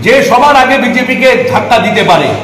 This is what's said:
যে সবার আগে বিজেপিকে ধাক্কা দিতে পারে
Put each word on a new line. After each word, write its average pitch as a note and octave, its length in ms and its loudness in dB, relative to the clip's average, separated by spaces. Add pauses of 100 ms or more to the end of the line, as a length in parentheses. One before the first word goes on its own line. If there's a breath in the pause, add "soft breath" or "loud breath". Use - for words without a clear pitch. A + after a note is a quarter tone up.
যে A#3 100 2 (100)
সবার B3+ 400 2
আগে C4+ 140 0
বিজেপিকে B3+ 520 -2 (220)
ধাক্কা A3+ 280 0
দিতে G#3 240 -2
পারে D#3+ 260 0 (140)